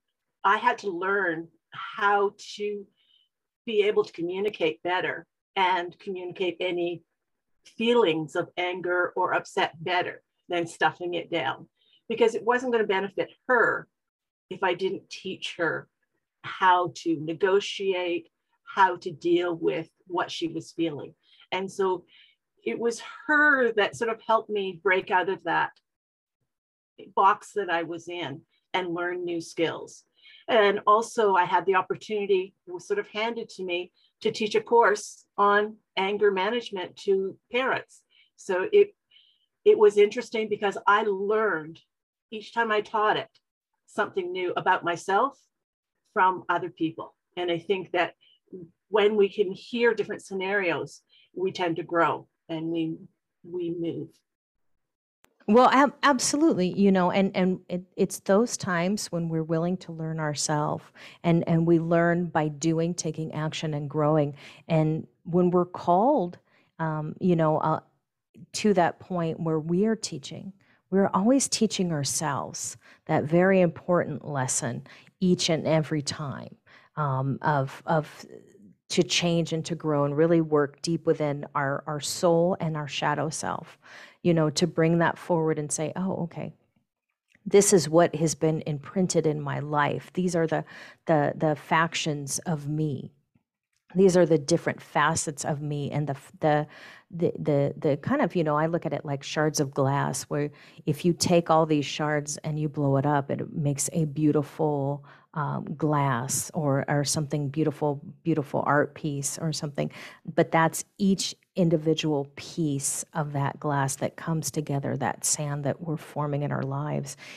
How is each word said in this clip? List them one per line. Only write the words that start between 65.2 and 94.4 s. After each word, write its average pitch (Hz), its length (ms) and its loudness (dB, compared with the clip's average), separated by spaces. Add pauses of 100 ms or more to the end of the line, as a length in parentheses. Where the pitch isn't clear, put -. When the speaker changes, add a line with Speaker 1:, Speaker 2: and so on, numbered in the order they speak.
Speaker 2:
when 180 260 2
we're 175 160 4
called, 180 720 2 (420)
um, 156 400 -4
you 180 160 4
know, 156 220 4
uh, 156 220 0 (720)
to 208 220 2
that 175 240 2
point 170 400 -4
where 160 200 0
we 170 280 0
are 226 80 0
teaching, 170 580 -12 (380)
we're 190 220 4
always 240 360 4
teaching 190 420 0
ourselves 139 840 -4 (300)
that 147 160 0
very 180 380 4
important 165 680 0
lesson 135 580 -4 (340)
each 180 300 2
and 156 160 0
every 156 380 0
time, 135 520 -10 (420)
um, 135 440 -2
of, 139 460 0
of 156 380 -2 (640)
to 180 140 2
change 170 500 0
and 160 120 -4
to - 80 -8
grow 151 300 0
and 143 120 -2
really 165 260 4
work 147 400 0
deep 165 240 -4
within 147 500 0
our, 143 320 -2
our 151 140 -6
soul 170 580 2
and 160 160 -4
our 147 140 -6
shadow 147 400 -2
self, - 500 -8 (420)
you 175 120 4
know, 156 160 4
to 156 180 0
bring 165 300 2
that 165 200 0
forward 160 400 0
and 151 140 -6
say, 156 240 -4
"Oh, 185 280 -4
okay, 156 300 -10 (920)
this 196 260 6
is 160 160 6
what 160 280 4
has 151 200 0
been 160 320 0
imprinted 160 580 -2
in 151 140 0
my 139 200 -6
life. 147 540 -2
These 180 220 -2
are 165 100 2
the, 156 200 -2 (400)
the, 147 320 2
the 151 180 0
factions 160 840 -2
of 147 280 -6
me. 151 460 -4 (800)
These 180 220 6
are 180 80 8
the 156 120 4
different 147 440 -2